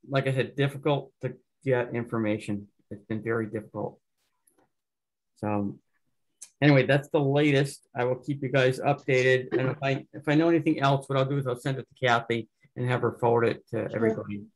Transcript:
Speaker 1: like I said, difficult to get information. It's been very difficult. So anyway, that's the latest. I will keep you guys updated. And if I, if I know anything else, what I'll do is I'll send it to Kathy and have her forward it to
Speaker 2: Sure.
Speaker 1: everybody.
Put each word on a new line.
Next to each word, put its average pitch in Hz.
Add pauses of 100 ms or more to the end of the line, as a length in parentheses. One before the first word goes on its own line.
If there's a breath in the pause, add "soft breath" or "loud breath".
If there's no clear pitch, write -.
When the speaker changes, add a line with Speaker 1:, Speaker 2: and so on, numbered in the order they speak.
Speaker 1:
like 135
I 135
said, 120
difficult 139
to 120 (300)
get 123
information. 107 (220)
It's 101
been 113
very 113
difficult. 104 (1400)
So 104 (840)
anyway, 139
that's 139
the 151
latest. 143
I 123
will 123
keep 143
you 131
guys 131
updated. 127 (100)
And 131
if 127
I, 135
if -
I 147
know 165
anything 156
else, 139
what 139
I'll 135
do 143
is 131
I'll 123
send 131
it 117
to -
Kathy 117 (280 soft breath)
and 127
have 123
her 113
forward 117
it -
to 110
Speaker 2:
Sure. -
Speaker 1:
everybody. 107 (140)